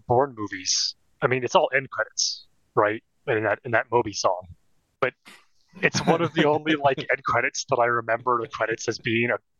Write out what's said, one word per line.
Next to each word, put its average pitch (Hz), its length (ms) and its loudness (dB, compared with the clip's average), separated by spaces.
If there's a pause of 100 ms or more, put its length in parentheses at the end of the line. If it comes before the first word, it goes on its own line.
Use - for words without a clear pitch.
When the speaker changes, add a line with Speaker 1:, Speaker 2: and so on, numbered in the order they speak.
Speaker 1:
Bourne 131 300 4
movies, 95 580 -4 (260)
I 151 60 2
mean, 127 160 0
it's 120 120 -2
all 156 200 4
end 135 140 -2
credits, - 580 -6 (280)
right? 107 280 2 (240)
And 123 120 0
in 110 40 -4
that, 107 220 0
in 123 60 -6
that 117 200 0
Moby 117 220 0
song. 90 340 -4 (540)
But 127 120 -2 (680)
it's 156 240 0
one 165 160 4
of 165 120 -2
the 160 120 2
only, 151 300 2
Speaker 2:
<laughs> 143 80 -6
Speaker 1:
like, 139 160 2
end 135 260 -2
credits 123 440 -2
that 131 100 2
I 117 60 4
remember 117 560 0
the 110 60 -6
credits 113 400 -4
as 113 120 -4
being 120 320 0
a 104 60 0 (220)